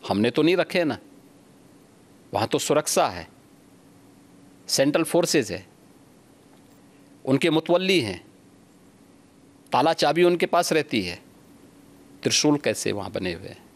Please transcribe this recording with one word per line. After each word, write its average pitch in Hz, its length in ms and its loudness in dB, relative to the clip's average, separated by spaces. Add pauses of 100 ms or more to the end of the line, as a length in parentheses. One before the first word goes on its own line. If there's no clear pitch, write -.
हमने 104 220 0
तो 151 120 0
नहीं 170 140 2
रखे 175 280 0
ना, 123 140 -4 (1400)
वहाँ 107 140 -2
तो 151 100 -2
सुरक्षा 151 500 0
है, 87 200 -10 (1400)
सेंट्रल 147 360 0
फोर्सेज 165 480 0
है, 82 140 -12 (1600)
उनके 139 260 2
मुतवल्ली 175 500 2
हैं, 101 240 -6 (1500)
ताला 135 200 2
चाबी 151 320 2
उनके 175 220 2
पास 175 260 0
रहती 147 300 0
है, 87 200 -8 (1000)
त्रिशूल 147 360 2
कैसे 107 340 -2
वहाँ 98 180 -8
बने 92 220 -6
हुए 92 160 -12
हैं? - 160 -20 (120)